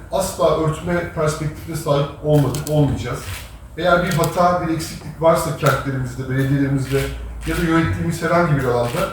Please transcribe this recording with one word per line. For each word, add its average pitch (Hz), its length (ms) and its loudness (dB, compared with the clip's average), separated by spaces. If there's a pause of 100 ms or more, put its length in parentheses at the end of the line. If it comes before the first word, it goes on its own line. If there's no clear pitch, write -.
(120)
asla 170 480 2
örtme 170 540 -2
perspektifine 151 600 -4
sahip 143 320 0 (160)
olmadık, 147 460 2
olmayacağız. 131 500 0 (580)
Eğer 180 260 4
bir 190 80 0
hata, 170 560 2
bir 160 60 0
eksiklik - 480 -8
varsa 160 340 2
kentlerimizde, 131 720 -2
belediyelerimizde 135 720 2 (460)
ya 160 100 -2
da 180 40 -2
yönettiğimiz 165 600 0
herhangi 170 340 2
bir 127 80 0
alanda 120 480 0